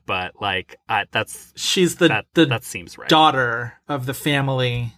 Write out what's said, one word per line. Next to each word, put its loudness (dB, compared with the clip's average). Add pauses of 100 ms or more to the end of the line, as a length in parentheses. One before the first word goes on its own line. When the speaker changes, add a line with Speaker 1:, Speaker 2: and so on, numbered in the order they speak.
Speaker 1:
but, -6
like, -4 (120)
I, 0
that's -6
Speaker 2:
She's 0
the, 2
Speaker 1:
that, 0
Speaker 2:
the 6
Speaker 1:
that -4
seems -14
right. -8
Speaker 2:
daughter 2 (140)
of -6
the -4
family, -2